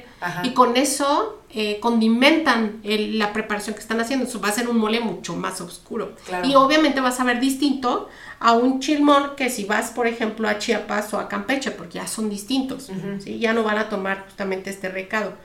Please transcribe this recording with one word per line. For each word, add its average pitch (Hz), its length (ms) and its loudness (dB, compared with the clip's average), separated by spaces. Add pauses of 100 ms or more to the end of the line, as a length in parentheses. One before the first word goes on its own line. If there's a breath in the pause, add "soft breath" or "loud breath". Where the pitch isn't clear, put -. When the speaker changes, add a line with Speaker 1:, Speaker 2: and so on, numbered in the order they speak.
(200 loud breath)
Speaker 1:
Ajá. 175 240 -6
Speaker 2:
y 247 80 0
con 240 260 4
eso, 294 600 2 (160)
eh, 208 280 -2
condimentan 233 1000 4
el, 214 360 -2
la 208 140 0
preparación 214 420 -4
que - 60 -14
están 226 180 -2
haciendo. 240 260 -2
Eso - 140 -6
va 196 100 -2
a - 40 0
ser 240 160 -2
un 233 80 2
mole 220 240 2
mucho 180 340 -6
más 185 260 -6
oscuro. - 540 -10 (100)
Speaker 1:
Claro. 185 220 -2
Speaker 2:
Y 277 80 6
obviamente 269 460 6
vas 254 180 0
a 262 40 2
ver 240 160 2
distinto 269 680 0 (320 loud breath)
a 233 140 6
un 262 260 4
chilmol 285 560 4
que 254 140 -2
si 208 160 -6
vas, - 260 -2
por 233 160 0
ejemplo, 226 400 -2
a 208 120 0
Chiapas 214 540 -2
o 202 60 0
a 190 80 -6
Campeche, 240 440 -2
porque - 280 -12
ya 185 80 -8
son 220 220 -4
distintos, 202 600 -4
Speaker 1:
Ujú. 196 320 -6
Speaker 2:
¿sí? 214 180 -8
Ya 226 140 0
no 226 100 2
van 214 140 0
a 214 120 -2
tomar 190 360 -4
justamente 190 440 -6
este 196 200 -8
recado. 190 440 -4 (120)